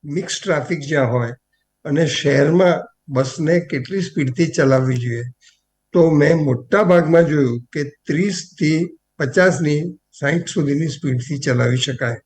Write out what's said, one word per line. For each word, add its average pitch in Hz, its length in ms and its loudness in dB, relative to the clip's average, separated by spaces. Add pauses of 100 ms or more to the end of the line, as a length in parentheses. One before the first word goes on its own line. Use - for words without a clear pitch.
મિક્સ 147 340 -6
ટ્રાફિક 151 520 -4
જ્યાં 139 240 0
હોય 120 200 -4 (520)
અને 151 220 0
શહેરમાં 156 760 2 (240)
બસને 143 480 -2 (160)
કેટલી 185 380 -4
સ્પીડથી 151 460 -2
ચલાવવી 131 480 2
જોઈએ. 120 220 -6 (680)
તો 180 80 4 (100)
મેં 151 260 4 (100)
મોટા 165 360 0
ભાગમાં 170 460 4
જોયું 131 300 0 (140)
કે 151 80 -6 (260)
ત્રીસ 180 320 -2 (200)
થી 156 200 2 (380)
પચાસ 175 440 2
ની 147 200 0 (380)
સાઈઠ 160 340 -2
સુધીની 143 420 -2
સ્પીડથી 131 500 -4
ચલાવી 123 400 0
શકાય. 123 400 -6